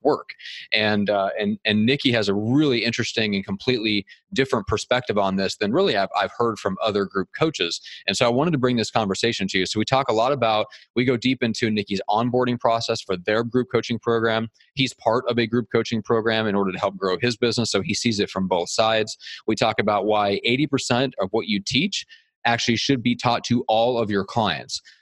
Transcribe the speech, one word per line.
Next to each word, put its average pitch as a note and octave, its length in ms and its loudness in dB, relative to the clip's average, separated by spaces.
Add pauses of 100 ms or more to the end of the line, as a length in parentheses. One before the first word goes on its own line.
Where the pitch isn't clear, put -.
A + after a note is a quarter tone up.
work?" - 280 0 (420)
And, G#2+ 380 2
uh, G2 180 2 (100)
and, G#2 280 -2
and G#2+ 180 4
Nikki C3+ 280 2
has A2 160 2
a G2 60 0
really A#2 500 2
interesting A2+ 500 0
and G2 100 -2
completely G#2+ 640 -2 (260)
different B2 340 0
perspective A2+ 500 -2
on G2 200 2
this F#2+ 220 -2
than G2+ 120 0
really D#3+ 260 2
I've, G2 120 0 (100)
I've G2 180 0
heard A#2 220 0
from G2 240 -2
other G2+ 220 0
group F#2+ 240 -4 (100)
coaches. G2 420 -2 (280)
And F#2+ 80 -2
so B2 100 2
I A#2+ 40 4
wanted C#3 200 2
to D3+ 80 2
bring B2+ 160 2
this A2+ 160 0
conversation G#2+ 560 0
to G2 120 -2
you. F#2 80 2
So - 120 -4
we G#2+ 60 0
talk C3+ 240 2
a B2 40 2
lot A2+ 200 2
about, A2 340 0 (300)
we B2 80 2
go B2+ 120 4
deep B2+ 240 0
into A2+ 300 0
Nikki's G2+ 300 -2 (100)
onboarding B2 480 0
process A2+ 420 0
for F#2+ 160 -4
their G#2+ 280 0
group A#2+ 260 -2
coaching A#2 300 -2
program. A2+ 480 0 (260)
He's C3 180 -2
part A#2+ 360 0
of A#2+ 100 0
a A#2 80 2
group A#2 240 -2
coaching A2+ 320 0
program A2 460 0
in G2 80 0
order G2 160 0
to F#2 80 -8
help G2 160 -2
grow F#2 200 0
his A#2+ 200 -2
business. A#2 340 0
So G2 100 0
he G2+ 140 -4
sees A2+ 240 0
it G2 100 0
from F#2+ 200 -2
both F2 220 0
sides. A2 460 0 (300)
We A2 80 0
talk G#2+ 240 0
about G#2 260 0
why G#2 380 2
eighty C3 240 2
percent B2+ 540 0
of F#2+ 100 -2
what G#2+ 160 -2
you G#2 180 0
teach F3 400 -2 (400)
actually A#2 320 0
should A#2+ 280 0
be A#2+ 100 2
taught A#2+ 300 -2
to A#2+ 240 0
all A2+ 300 2
of G#2+ 120 -2
your G2 140 0
clients. F2 580 -2 (180)